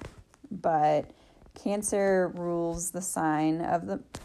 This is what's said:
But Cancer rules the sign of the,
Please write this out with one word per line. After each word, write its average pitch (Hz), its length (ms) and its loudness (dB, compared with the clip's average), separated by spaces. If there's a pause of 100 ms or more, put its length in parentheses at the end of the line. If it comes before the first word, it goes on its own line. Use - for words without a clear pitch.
(520)
But 151 580 2 (440)
Cancer 196 840 2
rules 170 560 -2
the 180 100 -8
sign 156 600 0
of 170 240 0
the, 196 160 -6 (240)